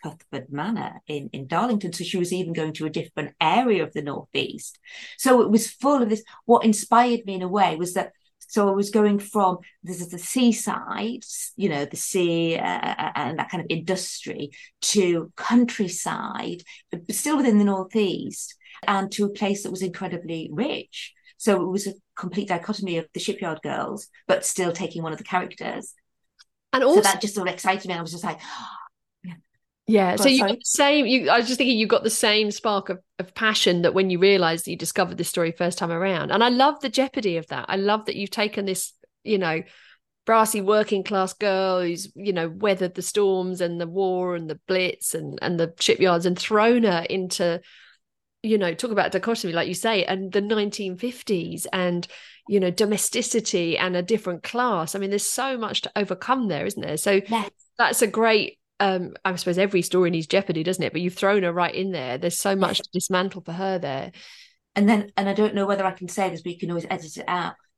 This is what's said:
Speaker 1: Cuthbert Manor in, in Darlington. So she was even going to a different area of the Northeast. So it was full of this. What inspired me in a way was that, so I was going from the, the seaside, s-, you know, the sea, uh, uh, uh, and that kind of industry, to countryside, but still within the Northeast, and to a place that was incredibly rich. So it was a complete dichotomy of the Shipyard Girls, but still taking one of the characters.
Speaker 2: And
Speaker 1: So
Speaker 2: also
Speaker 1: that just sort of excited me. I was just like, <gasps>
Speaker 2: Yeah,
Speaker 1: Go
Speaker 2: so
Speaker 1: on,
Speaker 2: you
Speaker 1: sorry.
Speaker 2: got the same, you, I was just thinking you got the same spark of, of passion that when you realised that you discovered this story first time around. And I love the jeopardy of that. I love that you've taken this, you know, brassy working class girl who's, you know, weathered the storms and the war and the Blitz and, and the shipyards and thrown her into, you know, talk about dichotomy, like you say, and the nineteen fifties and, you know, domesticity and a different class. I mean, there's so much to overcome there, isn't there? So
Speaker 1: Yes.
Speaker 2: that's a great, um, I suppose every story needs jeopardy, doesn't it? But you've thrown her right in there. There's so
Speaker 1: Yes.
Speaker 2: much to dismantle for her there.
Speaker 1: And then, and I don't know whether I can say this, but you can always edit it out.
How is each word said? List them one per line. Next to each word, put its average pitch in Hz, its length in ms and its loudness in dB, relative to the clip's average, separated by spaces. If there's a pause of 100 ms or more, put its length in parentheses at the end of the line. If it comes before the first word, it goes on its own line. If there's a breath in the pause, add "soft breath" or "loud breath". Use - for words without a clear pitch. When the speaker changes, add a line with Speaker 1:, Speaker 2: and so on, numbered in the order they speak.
Speaker 1:
Cuthbert - 480 -12
Manor 160 560 -6
in, 143 260 -8
in 135 140 -10
Darlington. 196 440 0
So 175 120 -8
she 180 160 -2
was 175 120 0
even 175 220 -2
going 156 200 -4
to 156 120 -6
a 156 60 -4
different 156 500 -8
area 190 420 4
of 151 80 -6
the 147 120 -6
Northeast. - 720 -8 (400 loud breath)
So 254 240 6
it 190 80 4
was 214 180 4
full 277 360 2
of 214 60 0
this. 214 140 0 (220 loud breath)
What - 180 6
inspired 233 600 4
me 196 80 -6
in 185 80 -4
a 185 60 -4
way 180 280 2
was 175 200 -4
that, - 160 -2 (260)
so 202 320 0
I - 20 2
was 202 200 0
going 208 260 4
from 196 400 0 (260 loud breath)
the, 180 100 -10 (180)
the 175 80 -10
seaside, 226 1040 0
s-, - 320 -12
you 196 140 0
know, 151 160 -2
the 151 120 -12
sea, 165 600 0
uh, - 60 -4
uh, - 360 -2
uh, - 160 -4
and 147 240 -4
that - 100 -6
kind - 120 -6
of 165 100 -4
industry, 160 800 -6 (300 loud breath)
to 175 540 2
countryside, 180 1300 0 (300 loud breath)
but 170 200 -10
still 294 260 0
within 254 200 6
the 208 80 6
Northeast, 196 880 -2 (300 loud breath)
and 196 280 0
to 208 120 0
a 202 40 -2
place 202 340 -2
that - 80 -6
was 180 100 -6
incredibly 170 720 -6
rich. - 600 -6 (240 soft breath)
So 196 260 2
it 175 40 -4
was 190 200 -4
a 190 60 -6 (220)
complete 196 340 -6
dichotomy 180 480 -4
of 160 180 -6
the 175 40 -6
Shipyard 175 440 -6
Girls, 139 440 -6 (200 soft breath)
but 190 180 2
still 175 260 0
taking 170 300 -6
one 160 120 -6
of 151 40 -8
the 214 60 -16
characters. - 720 -6 (800)
Speaker 2:
And 262 100 4
Speaker 1:
So 247 60 8
Speaker 2:
also 349 120 10
Speaker 1:
that - 200 2
just 208 120 -4
sort 185 140 -2
of 180 80 -2
excited 196 320 0
me. 175 80 -2
I 170 80 -4
was 160 80 -8
just 170 120 -10
like, 165 220 -6
<gasps> - 40 -14 (1400 loud breath)
Speaker 2:
Yeah, 196 300 4
Speaker 1:
Go - 60 2
Speaker 2:
so 277 60 6
Speaker 1:
on, - 20 6
Speaker 2:
you 262 60 6
Speaker 1:
sorry. 208 140 2
Speaker 2:
got 240 80 -2
the - 60 -20
same, 285 420 4
you, 254 240 2
I 233 80 6
was 233 80 0
just 247 100 -2
thinking 254 220 2
you 220 80 2
got 220 160 4
the 226 80 0
same 214 400 2
spark 202 380 -2
of, 185 100 -6 (180)
of - 160 -10
passion 208 480 2
that 175 140 2
when 190 160 2
you 175 80 0
realised 175 460 4
that 170 60 -10
you 170 60 -8
discovered 175 400 -2
this 170 120 -4
story 170 220 0
first 175 280 -2
time 170 120 -2
around. 170 380 -2
And 208 140 4
I 247 60 6
love 262 300 4
the 269 100 -6
jeopardy 214 480 0
of 160 100 -6
that. 131 220 -8
I 185 60 0
love 208 300 0
that - 100 -4
you've 196 140 -6
taken 208 360 -4
this, 185 280 -4 (300)
you 208 160 0
know, 165 240 -2 (640 soft breath)
brassy 220 340 4
working 208 420 2
class 190 300 0
girl 190 480 0
who's, 175 340 -4
you 196 180 -2
know, 165 160 -2
weathered 185 440 0
the 185 80 -8
storms 185 600 0
and 170 200 -2
the 170 60 -4
war 180 480 0
and 165 120 -8
the 156 200 -8
Blitz 185 480 -2
and, 156 260 -8
and 175 180 0
the 165 200 0
shipyards 175 480 4
and 180 100 2
thrown 226 460 4
her 175 260 2
into, 180 500 -2 (840 loud breath)
you 220 160 2
know, 247 160 0
talk 240 160 -4
about 202 200 2
dichotomy, 196 420 -2
like 165 140 0
you 180 60 -4
say, 214 320 0
and 190 260 -4
the 202 100 2
nineteen 208 560 -2
fifties 175 760 -4
and, 180 340 0 (400 loud breath)
you 202 120 4
know, 180 100 4
domesticity 208 1080 0
and 180 200 0
a 180 80 0
different 185 400 -2
class. 220 500 -2
I 196 60 -6
mean, 196 100 -4
there's 202 180 -2
so 262 300 -4
much 214 240 -4
to - 140 -10
overcome 208 520 -2
there, 170 200 -2
isn't 208 140 -6
there? 151 160 -4
So 202 300 2
Speaker 1:
Yes. 214 220 -2 (300)
Speaker 2:
that's 233 240 2
a 220 40 2
great, 220 520 2 (200)
um, 190 340 0 (120)
I 185 100 0
suppose 175 220 -2
every 196 240 2
story 180 280 2
needs 160 180 -2
jeopardy, 185 360 0
doesn't 185 180 -2
it? 139 120 -2
But 160 80 -2
you've 175 140 -4
thrown 196 280 2
her 175 80 0
right 170 240 -2
in 190 160 -4
there. 131 260 -6
There's 170 220 -2
so 202 120 0
Speaker 1:
Yes. 196 80 0
Speaker 2:
much 185 180 2
to - 160 -6
dismantle 185 480 -2
for - 100 -12
her 190 260 -4
there. 139 360 -6 (600 loud breath)
Speaker 1:
And 202 140 4
then, 208 300 2
and 196 100 0
I 196 60 0
don't 208 220 2
know 202 100 0
whether 196 180 0
I 185 80 0
can 185 160 -12
say 190 220 -2
this, 165 120 -8
but 175 120 -8
you 175 60 -14
can 170 120 -4
always 170 180 -4
edit 156 280 -8
it 160 100 -14
out. 170 280 -4 (220)